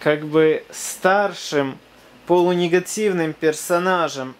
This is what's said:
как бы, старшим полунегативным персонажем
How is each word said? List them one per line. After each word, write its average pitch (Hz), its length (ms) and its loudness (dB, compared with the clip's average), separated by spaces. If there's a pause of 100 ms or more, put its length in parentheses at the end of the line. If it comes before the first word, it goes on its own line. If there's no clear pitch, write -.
как 151 240 0
бы, 156 460 2
старшим 175 1080 -2 (480)
полунегативным 175 1080 0
персонажем 156 1080 -2